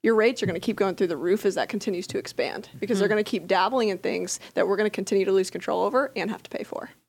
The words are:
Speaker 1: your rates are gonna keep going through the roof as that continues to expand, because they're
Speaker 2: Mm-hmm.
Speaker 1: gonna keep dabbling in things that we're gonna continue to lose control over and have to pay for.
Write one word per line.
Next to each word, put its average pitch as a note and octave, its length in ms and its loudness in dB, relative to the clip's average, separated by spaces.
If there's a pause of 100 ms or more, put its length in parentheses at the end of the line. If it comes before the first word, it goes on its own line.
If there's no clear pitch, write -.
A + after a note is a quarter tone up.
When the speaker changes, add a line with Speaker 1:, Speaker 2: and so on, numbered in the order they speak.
Speaker 1:
your A3+ 120 6
rates A3 280 4
are - 20 0
gonna E3+ 140 -2
keep - 160 -2
going G3 200 2
through F#3 120 2
the E3 100 -2
roof F3 280 0
as F#3 100 2
that C3+ 140 -2
continues F#3+ 380 -4
to - 120 -6
expand, - 500 -6 (100)
because G3+ 200 0
they're G3 80 4
Speaker 2:
Mm-hmm. G3+ 60 2
Speaker 1:
gonna G#3 100 2
keep F#3 240 -2
dabbling G#3+ 420 2
in F#3 80 -2
things - 420 -4 (140)
that F#3 140 2
we're G3 100 2
gonna G#3 120 2
continue G3 360 0
to F#3+ 60 2
lose F#3+ 180 4
control F3+ 340 -2
over C4 320 0
and F#3+ 140 -4
have - 140 -8
to - 60 -18
pay - 140 -6
for. - 260 -10 (200)